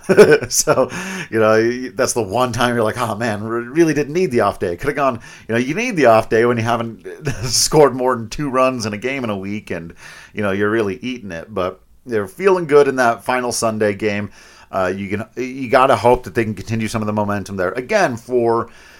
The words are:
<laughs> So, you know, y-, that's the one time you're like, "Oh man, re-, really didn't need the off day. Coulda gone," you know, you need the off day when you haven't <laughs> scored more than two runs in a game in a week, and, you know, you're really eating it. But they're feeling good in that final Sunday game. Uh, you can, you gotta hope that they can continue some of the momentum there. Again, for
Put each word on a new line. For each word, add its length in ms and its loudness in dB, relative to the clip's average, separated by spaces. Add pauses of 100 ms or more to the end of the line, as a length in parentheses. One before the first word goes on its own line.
<laughs> 420 6
So, 400 0 (400)
you 120 -2
know, 180 4
y-, 340 -2
that's 200 0
the 100 -2
one 300 -2
time 240 -2
you're 80 0
like, 140 -4
"Oh 180 -4
man, 260 -4
re-, 240 -6
really 280 2
didn't 200 -2
need 160 0
the 120 2
off 180 0
day. 160 -4
Coulda 180 -4
gone," 260 -2 (280)
you 60 -4
know, 60 0
you 140 -4
need 220 -4
the 100 4
off 220 6
day 160 4
when 120 2
you 60 -2
haven't 420 -4 (220)
<laughs> 160 -6
scored 540 2
more 180 0
than 140 -8
two 200 -8
runs 380 0
in 80 -6
a 40 -6
game 260 -6
in 60 -4
a 60 -4
week, 360 -8
and, 200 -10 (400)
you 100 -6
know, 100 0
you're 180 0
really 280 0
eating 340 -10
it. 200 -12
But 280 -4 (260)
they're 220 -4
feeling 400 0
good 180 6
in 100 0
that 280 2
final 260 -2
Sunday 440 0
game. 360 -4 (400)
Uh, 240 0
you 140 -6
can, 260 -6
you 360 -8
gotta 260 6
hope 280 2
that 100 -14
they 100 0
can 100 -4
continue 340 -4
some 120 -4
of 60 -4
the 60 -2
momentum 440 -4
there. 160 -2
Again, 460 0
for 500 0 (320)